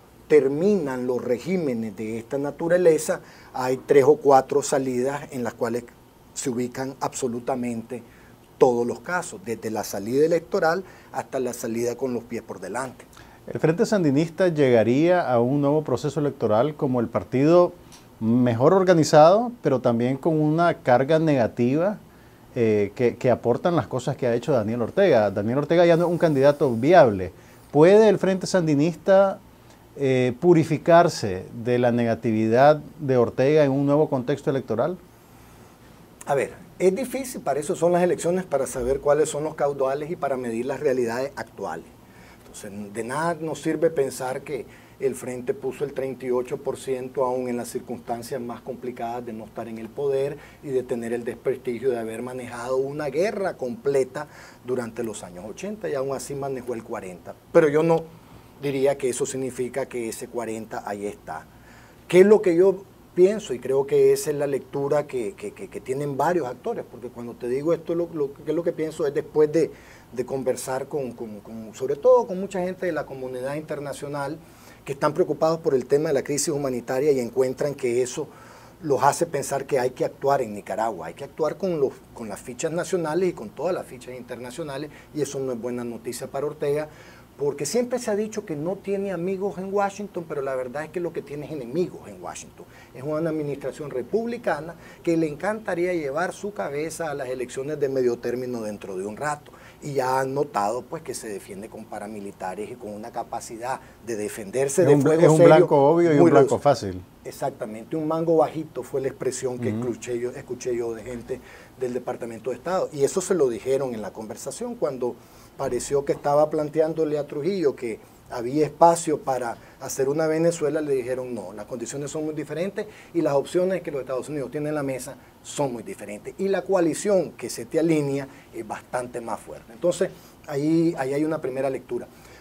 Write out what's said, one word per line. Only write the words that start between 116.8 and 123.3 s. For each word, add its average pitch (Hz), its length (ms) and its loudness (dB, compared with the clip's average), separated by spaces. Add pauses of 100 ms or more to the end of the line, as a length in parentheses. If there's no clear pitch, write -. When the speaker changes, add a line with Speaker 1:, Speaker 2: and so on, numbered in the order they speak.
Speaker 1:
a 143 80 -6
Trujillo 151 480 -2
que 110 240 -8 (320)
había 127 340 -2
espacio 165 540 4
para 123 380 -4 (240)
hacer 135 280 -2
una 156 160 0
Venezuela, 156 560 0
le 147 120 -2
dijeron, 127 420 -4
"No, 98 180 -10
las 104 120 -14
condiciones 139 440 -10
son 156 160 -6
muy 156 80 -6
diferentes 160 540 -8 (260)
y 170 80 0
las 147 120 2